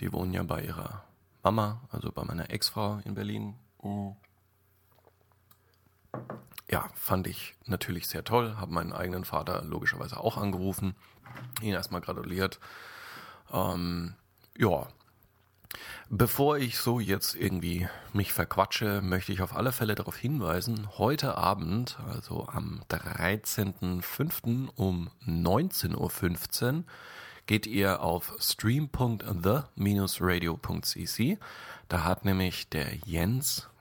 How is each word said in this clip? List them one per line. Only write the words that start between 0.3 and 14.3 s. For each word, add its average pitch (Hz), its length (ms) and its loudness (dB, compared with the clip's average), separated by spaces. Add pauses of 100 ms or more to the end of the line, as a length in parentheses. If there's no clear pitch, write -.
ja 92 100 0
bei 82 200 0
ihrer 85 420 -6 (380)
Mama, 107 480 4
also - 200 -4
bei - 140 -4
meiner 85 240 -4
Ex-Frau 104 560 0
in 101 100 -4
Berlin. 104 420 -4 (3250)
Ja, - 240 2
fand 92 320 2
ich - 280 -8 (120)
natürlich 90 400 -2
sehr - 180 -4
toll, 113 340 2
hab 87 120 -6
meinen 85 240 -2
eigenen 90 300 -2
Vater - 380 -2
logischerweise - 560 -2
auch - 200 0
angerufen, 95 560 0 (680)
ihn 107 140 0
erstmal 87 260 -2
gratuliert. 87 600 -2 (920)
Ähm, 87 640 0 (420)